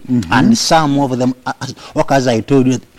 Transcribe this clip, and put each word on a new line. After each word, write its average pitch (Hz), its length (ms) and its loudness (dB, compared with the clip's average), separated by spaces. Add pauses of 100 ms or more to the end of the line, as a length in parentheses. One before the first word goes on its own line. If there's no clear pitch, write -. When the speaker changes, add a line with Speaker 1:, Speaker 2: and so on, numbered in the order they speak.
Speaker 1:
Mm-hmm. 113 240 -2
Speaker 2:
and 214 240 4
some 151 420 0
of 127 180 -2
them, 127 180 -2 (100)
uh, 139 160 -6
uh, - 400 -8
okay, 143 140 0
as 131 120 0
I 117 140 2
told 135 260 2
you, 127 120 0 (200)